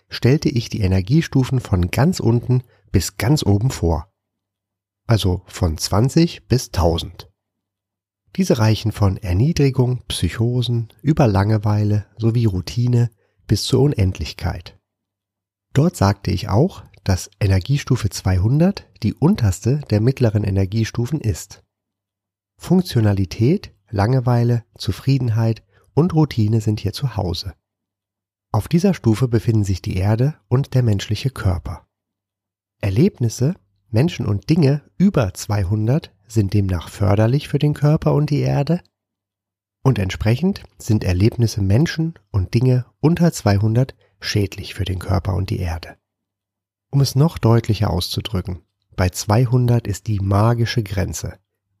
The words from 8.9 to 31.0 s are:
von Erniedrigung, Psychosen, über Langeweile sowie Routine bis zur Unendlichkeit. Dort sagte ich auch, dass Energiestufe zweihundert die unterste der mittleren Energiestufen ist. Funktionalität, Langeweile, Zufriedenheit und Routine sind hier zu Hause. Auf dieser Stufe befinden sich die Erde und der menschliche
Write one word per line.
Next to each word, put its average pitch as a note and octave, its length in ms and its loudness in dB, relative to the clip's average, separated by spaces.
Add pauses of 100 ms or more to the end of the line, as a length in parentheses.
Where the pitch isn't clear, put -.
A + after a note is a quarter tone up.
von F#2+ 260 0
Erniedrigung, B2+ 920 0
Psychosen, A#2 920 -2
über D3+ 280 2
Langeweile G#2 800 0 (100)
sowie A2+ 300 0
Routine A#2+ 640 0 (360)
bis G#2 200 0
zur A#2+ 160 2
Unendlichkeit. - 960 -4 (920)
Dort D#3 200 2
sagte - 380 0
ich F#2 160 -6
auch, C3+ 340 0 (220)
dass - 340 -2
Energiestufe G#2 720 0
zweihundert A#2 760 0 (160)
die G#2 100 0
unterste C3 640 0 (120)
der G#2 100 2
mittleren A2 420 0
Energiestufen G#2 760 -2
ist. - 420 -8 (920)
Funktionalität, A2+ 1160 0 (160)
Langeweile, A#2+ 760 0 (120)
Zufriedenheit A2+ 840 -2 (320)
und E3+ 200 2
Routine A2+ 460 2
sind G#2+ 200 -2
hier F#2 120 -4
zu - 240 -6
Hause. F#2 380 -6 (960)
Auf A2 160 -2
dieser F3 260 2
Stufe A2+ 360 0
befinden A2 340 0
sich F#2+ 200 -4
die - 160 -4
Erde A2 360 0 (140)
und C3 260 -2
der B2+ 80 2
menschliche G#2+ 480 -2